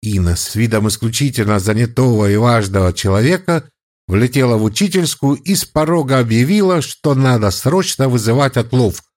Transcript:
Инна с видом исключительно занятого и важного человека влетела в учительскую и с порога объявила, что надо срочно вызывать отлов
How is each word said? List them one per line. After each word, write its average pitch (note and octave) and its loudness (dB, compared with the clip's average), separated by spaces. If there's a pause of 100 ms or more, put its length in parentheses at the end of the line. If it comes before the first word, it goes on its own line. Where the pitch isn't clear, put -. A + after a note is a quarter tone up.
Инна F#2+ 0
с - -8
видом A2 0
исключительно A2+ -2
занятого A2 0
и G2+ 2
важного G2+ 2
человека D#3 0 (400)
влетела B2 2
в G#2+ 0
учительскую D3+ -2
и F#3+ -2
с - -4
порога D3+ 0
объявила, D#3 2
что - -2
надо B2+ 2
срочно C#3+ -2
вызывать B2 0
отлов A#2 -2 (160)